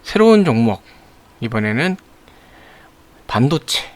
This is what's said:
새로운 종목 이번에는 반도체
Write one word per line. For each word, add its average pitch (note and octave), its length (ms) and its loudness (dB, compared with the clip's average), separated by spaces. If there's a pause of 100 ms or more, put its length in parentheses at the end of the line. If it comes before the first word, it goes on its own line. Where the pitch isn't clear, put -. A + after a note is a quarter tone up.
새로운 G#3+ 400 4
종목 A2+ 400 0 (560)
이번에는 A#2 560 -4 (1300)
반도체 - 680 -2